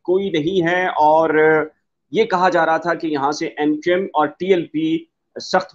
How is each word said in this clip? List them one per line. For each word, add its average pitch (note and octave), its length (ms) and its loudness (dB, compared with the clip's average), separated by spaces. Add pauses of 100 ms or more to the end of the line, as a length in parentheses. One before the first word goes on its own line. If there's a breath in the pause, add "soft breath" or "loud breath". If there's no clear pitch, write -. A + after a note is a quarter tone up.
कोई F#3+ 260 -2
नहीं E3+ 320 -2
है, F3+ 280 0
और D#3 500 2 (760)
ये G#3+ 120 2
कहा F#3 240 2
जा E3+ 140 2
रहा D#3+ 140 0
था E3 160 -2
कि E3 140 -6
यहाँ C#3+ 240 -2
से D3+ 280 -6
एमक्यूएम D#3+ 560 0
और D3+ 120 2
टीएलपी E3 840 -2 (260)
सख्त - 380 -2